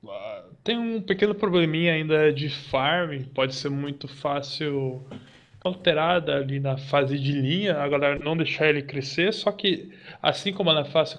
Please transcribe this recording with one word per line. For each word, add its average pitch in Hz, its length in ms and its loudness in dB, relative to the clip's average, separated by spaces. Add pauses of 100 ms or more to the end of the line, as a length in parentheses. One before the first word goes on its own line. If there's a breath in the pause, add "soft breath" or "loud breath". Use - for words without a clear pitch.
ah, 98 380 -12 (180)
tem 233 140 -2
um 226 220 -4
pequeno 202 340 0
probleminha 170 580 2
ainda 156 400 4
de 147 160 -2
farm, 143 760 -2 (100)
pode 135 200 0
ser - 140 -6
muito 139 400 -6
fácil 139 1000 -4 (600 loud breath)
alterada 165 720 2
ali 139 240 -2
na 135 160 0
fase 143 420 2
de 139 140 0
linha, 156 460 2
a 143 100 0
galera 143 300 2
não 147 180 0
deixar 156 320 2
ele 147 140 4
crescer, 143 500 -2
só - 180 0
que - 400 -2 (300 loud breath)
assim 175 320 0
como 190 160 0
ela 156 140 4
é - 20 -2
fácil 151 340 0